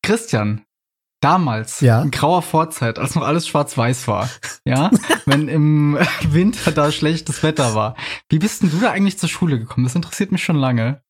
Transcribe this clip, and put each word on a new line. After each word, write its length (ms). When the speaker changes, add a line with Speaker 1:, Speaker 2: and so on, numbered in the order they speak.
Speaker 1:
Christian, 640
damals, 580
Speaker 2:
Ja? 220
Speaker 1:
in 80
grauer 320
Vorzeit, 560
als 160
noch 80
alles 260
schwarz-weiß 600
war, 200
ja, 240
Speaker 2:
<laughs> 180
Speaker 1:
wenn 200
im 520
<laughs> 140
Winter 440
da 200
schlechtes 520
Wetter 320
war, 200
wie 100
bist 240
denn 80
du 80
da 100
eigentlich 300
zur 100
Schule 300
gekommen? 260
Das 80
interessiert 380
mich 120
schon 140
lange. 520